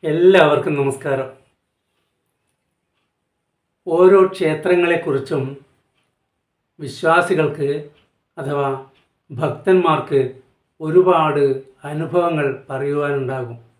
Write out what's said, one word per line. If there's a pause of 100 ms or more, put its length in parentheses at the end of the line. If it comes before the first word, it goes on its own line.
എല്ലാവർക്കും
നമസ്കാരം. (2500)
ഓരോ
ക്ഷേത്രങ്ങളെക്കുറിച്ചും (1400)
വിശ്വാസികൾക്ക് (680)
അഥവാ (600)
ഭക്തന്മാർക്ക് (600)
ഒരുപാട് (400)
അനുഭവങ്ങൾ (240)
പറയുവാനുണ്ടാകും. (220)